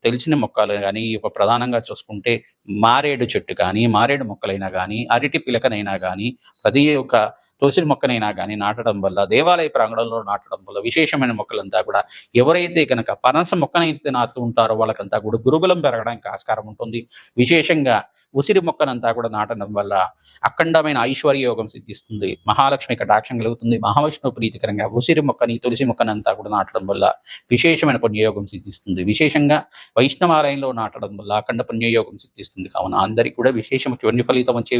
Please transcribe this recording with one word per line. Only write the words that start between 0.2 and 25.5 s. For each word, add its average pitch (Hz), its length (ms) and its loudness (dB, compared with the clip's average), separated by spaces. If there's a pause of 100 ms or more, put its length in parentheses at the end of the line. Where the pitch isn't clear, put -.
మొక్కలు 104 420 0
కానీ, 104 240 -4
ఈ - 80 -2
యొక్క 101 200 -6
ప్రధానంగా 120 520 2
చూసుకుంటే 107 440 -4 (520)
మారేడు 131 480 4
చెట్టు - 280 -4
కానీ, 95 220 2 (140)
మారేడు 131 340 2
మొక్కలైనా 98 480 -6
కానీ, 101 200 -4 (160)
అరటి 143 300 0
పిలకనైనా 110 500 -2 (120)
కానీ, 98 220 -4 (360)
ప్రతి 131 180 4 (200)
ఒక్క 123 120 0 (460)
తులసి 143 200 4 (100)
మొక్కనైనా 120 360 0 (100)
కానీ 95 240 -6
నాటడం 107 440 -2
వల్ల, 95 140 -2 (120)
దేవాలయ 160 440 4
ప్రాంగణంలో 113 440 0 (100)
నాటడం - 380 -8
వల్ల 101 180 -8
విశేషమైన 135 540 0
మొక్కలంతా 101 480 -4
కూడా 101 140 0 (400)
ఎవరైతే 170 500 2
కనుక 117 200 0 (140)
పనస 160 280 2 (100)
మొక్కనైతే 151 540 -2
నాటుతూ 120 300 -2
ఉంటారో 113 340 2
వాళ్ళకంతా 107 440 -2
కూడా 107 200 -2
గురుబలం 165 400 2
పెరగడానికి 113 500 -4
ఆస్కారం 107 360 -6
ఉంటుంది. 113 300 -10 (400)
విశేషంగా 147 560 4 (420)
ఉసిరి 190 280 2
మొక్కనంతా 123 500 0
కూడా 117 180 -2
నాటడం 107 420 -4
వల్ల 101 160 -2 (540)
అఖండమైన 156 500 2 (120)
ఐశ్వర్య 139 400 2
యోగం 110 240 -4
సిద్ధిస్తుంది, 101 560 -8 (200)
మహాలక్ష్మి 135 520 2
కటాక్షం 110 400 2
కలుగుతుంది. 117 340 0 (100)
మహావిష్ణువు 139 520 0
ప్రీతికరంగా 110 480 -4 (140)
ఉసిరి 156 300 2
మొక్కని, 117 340 -2